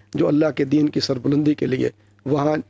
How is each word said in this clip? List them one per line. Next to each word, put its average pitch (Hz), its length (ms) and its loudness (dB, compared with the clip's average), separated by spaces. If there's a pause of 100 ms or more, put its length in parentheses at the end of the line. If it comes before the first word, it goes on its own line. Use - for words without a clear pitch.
(120)
जो - 160 0
अल्लाह 151 240 2
के 143 140 0
दीन 147 220 2
की 139 140 -4
सरबुलंदी 143 540 0
के 131 100 -4
लिए 127 260 -2 (340)
वहाँ 147 300 0 (140)